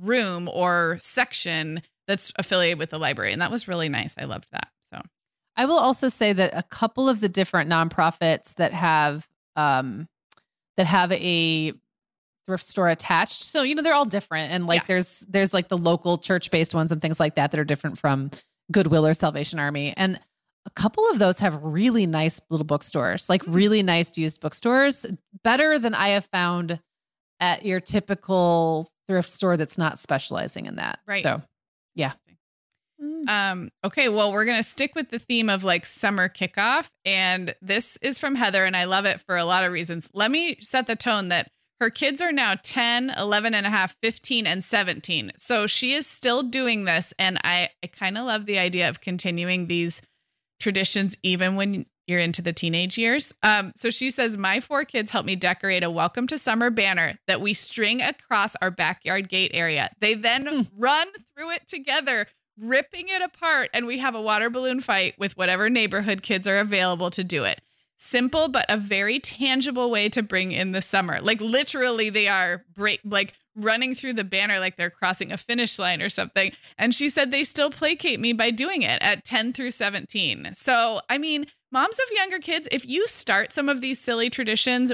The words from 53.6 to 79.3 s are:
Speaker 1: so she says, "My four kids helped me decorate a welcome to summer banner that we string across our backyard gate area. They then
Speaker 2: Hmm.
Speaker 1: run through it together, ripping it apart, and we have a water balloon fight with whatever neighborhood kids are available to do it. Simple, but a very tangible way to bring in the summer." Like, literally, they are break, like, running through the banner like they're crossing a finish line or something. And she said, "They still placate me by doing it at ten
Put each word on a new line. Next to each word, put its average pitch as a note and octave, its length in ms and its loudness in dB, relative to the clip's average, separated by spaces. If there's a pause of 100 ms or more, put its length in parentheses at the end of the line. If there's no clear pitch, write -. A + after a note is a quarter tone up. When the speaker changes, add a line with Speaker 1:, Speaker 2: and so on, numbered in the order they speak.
Speaker 1:
so A#3 140 -2
she B3+ 220 -2
says, A#3 240 -2
"My G3 240 0
four C#4+ 240 -2
kids G#3+ 260 -4
helped G3+ 160 -2
me F#3+ 100 0
decorate F3+ 460 0
a E3+ 80 0
welcome F3 380 0
to D#4 100 -4
summer A#3 320 0
banner G3 560 0
that F#3 140 0
we G3+ 140 -2
string A3+ 460 -2
across A3 640 -2
our F#3 80 0
backyard F3+ 580 -2
gate F#3 240 0
area. D#3 380 0 (100)
They G#3+ 140 2
then A#3 320 0
Speaker 2:
Hmm. D4 160 0 (140)
Speaker 1:
run C#4+ 320 2 (260)
through D#4+ 160 -10
it E4+ 160 -8
together, C4+ 640 -2 (300)
ripping C#4+ 500 -2
it F#4+ 120 0
apart, D#4+ 540 0
and A#3+ 100 0
we A#3+ 140 -4
have B3+ 160 -2
a A3 80 -6
water G#3+ 260 2
balloon B3+ 320 -2
fight F#3+ 380 0
with G3 180 -4
whatever F#3 320 2
neighborhood G#3 540 0
kids F#3 240 -2
are G3 120 2
available F#3 520 0
to F#3 140 -4
do E3+ 200 -2
it. - 160 -2 (360)
Simple, C4 520 2
but B3+ 200 0
a G#3+ 80 2
very G3+ 420 0
tangible C4 720 0
way G#3+ 200 2
to G3+ 120 -2
bring F#3 300 -2
in F#3 200 -2
the F#3 100 -2
summer." F#3 400 -2
Like, G#3+ 180 0
literally, A#3+ 720 0
they G#3 180 2
are F3+ 360 0 (100)
break, G3+ 280 -2
like, G3+ 300 -2 (240)
running A3+ 380 0
through B3+ 180 -6
the A3 120 -2
banner G3 340 0
like F#3 180 -2
they're F3 140 -2
crossing F#3 400 -2
a G3 60 -6
finish A#3+ 420 -2
line F3+ 240 0
or G3 80 -2
something. F#3+ 420 -2 (240)
And A#3 180 2
she C#4+ 140 0
said, C#4 220 0
"They C#4 140 0
still D4 260 0
placate D#4 500 -2
me A#3 140 2
by A3+ 160 2
doing C4+ 320 -2
it A#2+ 180 0
at G3+ 240 0
ten A#3 300 -2